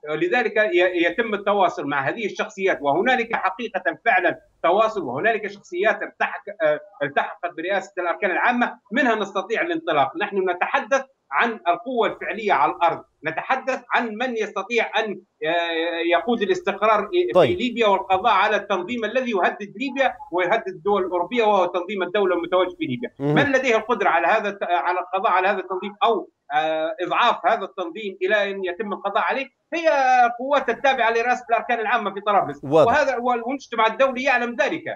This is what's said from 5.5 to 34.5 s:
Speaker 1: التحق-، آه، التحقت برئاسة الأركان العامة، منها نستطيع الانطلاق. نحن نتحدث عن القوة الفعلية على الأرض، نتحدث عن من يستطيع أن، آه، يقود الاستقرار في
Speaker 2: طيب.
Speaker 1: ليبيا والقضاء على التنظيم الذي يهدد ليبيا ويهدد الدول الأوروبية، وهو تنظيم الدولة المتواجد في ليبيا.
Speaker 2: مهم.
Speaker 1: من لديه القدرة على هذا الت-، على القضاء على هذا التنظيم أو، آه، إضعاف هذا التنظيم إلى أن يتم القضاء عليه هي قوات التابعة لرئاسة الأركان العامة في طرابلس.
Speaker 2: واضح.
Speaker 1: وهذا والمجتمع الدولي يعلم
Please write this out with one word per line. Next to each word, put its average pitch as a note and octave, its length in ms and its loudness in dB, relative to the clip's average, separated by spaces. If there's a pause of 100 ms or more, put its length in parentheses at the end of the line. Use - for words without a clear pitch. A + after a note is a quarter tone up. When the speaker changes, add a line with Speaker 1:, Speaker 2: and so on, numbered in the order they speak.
Speaker 1:
التحق-، - 600 -6
آه، D3+ 160 2 (240)
التحقت D#3+ 540 -4
برئاسة F#3 400 -4
الأركان F3 340 -2
العامة، A3 420 0 (180)
منها A#3+ 240 2
نستطيع G3+ 460 -4
الانطلاق. E3 560 0
نحن F#3+ 320 -2
نتحدث A#3+ 520 0 (300)
عن G#3+ 360 0
القوة A3+ 400 0
الفعلية F#3 460 -2
على D3 180 4
الأرض، E3 320 0 (220)
نتحدث B3 560 -2 (120)
عن A3 220 0
من A#3+ 220 -4
يستطيع G#3 600 -2
أن، G#3+ 220 -6 (240)
آه، E3+ 540 -2 (120)
يقود F3+ 300 2
الاستقرار G3 680 0
في F3 220 2
Speaker 2:
طيب. F3+ 260 4
Speaker 1:
ليبيا A3+ 280 0
والقضاء F#3+ 460 2
على G#3 220 2
التنظيم G3+ 500 -2
الذي A#3+ 260 -2
يهدد F#3 460 -2
ليبيا C4 360 0 (180)
ويهدد F3+ 360 0
الدول F#3 380 0
الأوروبية، F3+ 380 0
وهو G3+ 220 4
تنظيم F3+ 380 -4
الدولة F3+ 320 0
المتواجد F3+ 420 0
في D#3+ 80 -4
ليبيا. A#2+ 340 -6
Speaker 2:
مهم. D3 160 0
Speaker 1:
من C#4 160 4
لديه C4 240 2
القدرة G#3+ 340 0
على E3+ 180 2
هذا G#3 220 2
الت-، G3 140 -8
على F3 360 0
القضاء F3+ 320 0
على F#3 160 2
هذا G3 120 0
التنظيم F#3 440 -8
أو، A3 260 2 (240)
آه، D#3+ 480 0
إضعاف E3+ 440 2
هذا G3+ 180 2
التنظيم F#3+ 580 -8
إلى G3 300 2
أن F#3+ 140 -6
يتم F#3+ 280 -6
القضاء G3+ 300 -2
عليه A#3+ 260 -2 (240)
هي E4 160 0 (500)
قوات C4+ 300 0
التابعة A#3 420 2
لرئاسة A#3 380 0
الأركان A#3 300 0
العامة G#3 340 0
في G3 80 -8
طرابلس. F#3 420 0
Speaker 2:
واضح. D3+ 280 6
Speaker 1:
وهذا C4+ 260 2
والمجتمع A#3+ 720 -2
الدولي B3 360 0
يعلم A#3+ 320 0